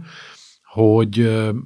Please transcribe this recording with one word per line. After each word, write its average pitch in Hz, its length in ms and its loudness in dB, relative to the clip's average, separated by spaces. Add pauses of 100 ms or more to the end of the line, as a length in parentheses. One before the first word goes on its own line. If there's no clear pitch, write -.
(640)
hogy, 110 560 0
ö, 110 300 0 (160)